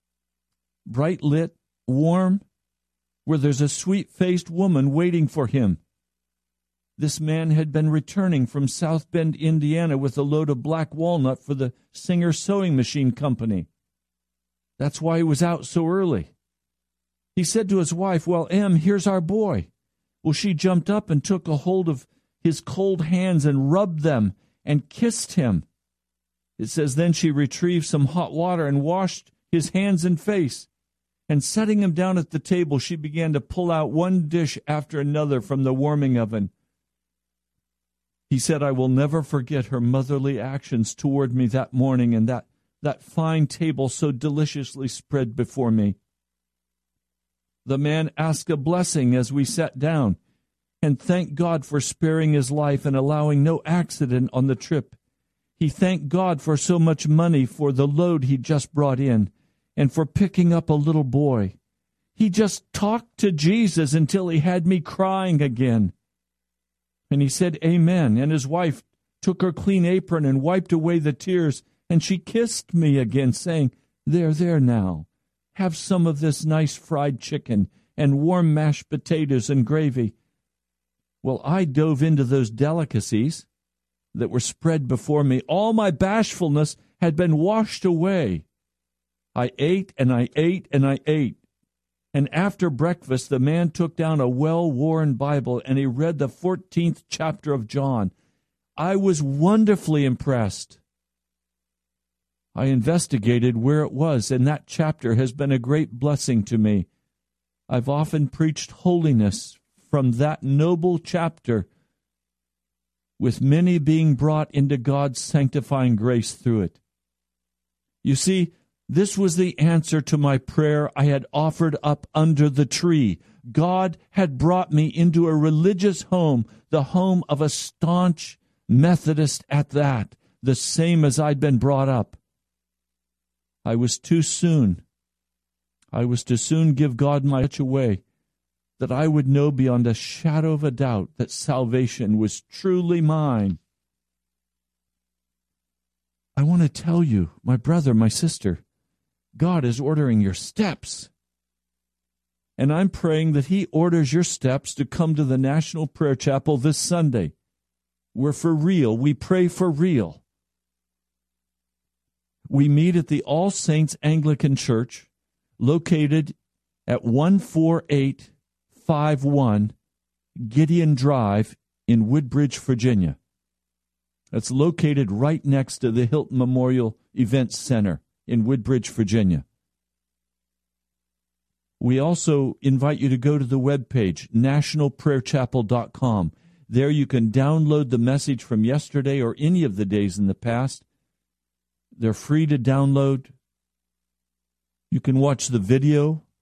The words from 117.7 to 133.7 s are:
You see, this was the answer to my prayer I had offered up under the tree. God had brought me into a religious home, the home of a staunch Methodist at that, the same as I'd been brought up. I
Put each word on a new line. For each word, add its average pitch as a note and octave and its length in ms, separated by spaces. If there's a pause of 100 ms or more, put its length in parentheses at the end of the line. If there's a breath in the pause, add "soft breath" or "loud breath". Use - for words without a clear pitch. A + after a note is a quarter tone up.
You C#3 140
see, F#3 360 (360 soft breath)
this F#3+ 280
was F#3+ 200
the F3+ 240
answer D#3+ 400
to D3+ 180
my C#3 200
prayer D3+ 580
I C#3 80
had C#3 280
offered D#3 520
up D3 300
under D3+ 360
the C#3 160
tree. C#3+ 540 (320 soft breath)
God F3+ 440 (140 soft breath)
had E3+ 260
brought E3+ 360
me D3+ 140
into E3+ 420
a D#3+ 80
religious E3+ 680
home, D3+ 440 (240 loud breath)
the D#3 120
home F3+ 460
of D3 120
a D#3 80
staunch - 920 (280)
Methodist D3+ 800
at C#3+ 220
that, C3+ 460 (260)
the B2+ 140
same E3 480
as C#3+ 160
I'd D3+ 180
been C3+ 200
brought C3+ 300
up. B2 280 (1500)
I A2+ 120